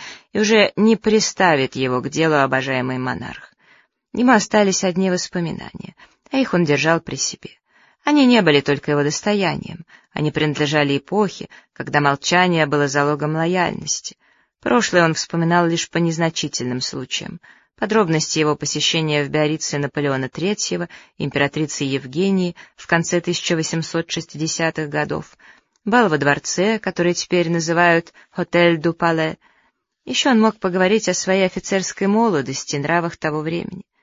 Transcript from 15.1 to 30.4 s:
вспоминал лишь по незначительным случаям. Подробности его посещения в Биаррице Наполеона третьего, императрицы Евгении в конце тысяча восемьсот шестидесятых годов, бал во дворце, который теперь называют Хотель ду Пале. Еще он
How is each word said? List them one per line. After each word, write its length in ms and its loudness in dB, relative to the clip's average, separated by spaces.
вспоминал 520 0
лишь 220 -2
по 100 -4
незначительным 840 -2
случаям. 580 -10
Подробности 640 0
его 180 2
посещения 680 -2
в 60 -8
Биаррице 480 -2
Наполеона 500 -2
третьего, 600 -4
императрицы 680 -2
Евгении 680 -2
в 100 -20
конце 340 0
тысяча 360 -2
восемьсот 540 -4
шестидесятых 800 -4
годов, 460 -6
бал 240 4
во 100 2
дворце, 600 0
который 360 -2
теперь 360 0
называют 600 2
Хотель 460 2
ду 160 0
Пале. 460 -2
Еще 260 0
он 100 6